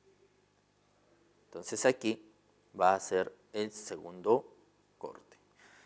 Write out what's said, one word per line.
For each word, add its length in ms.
Entonces 400
aquí 460
va 140
a 60
ser 340
el 200
segundo 840
corte. 400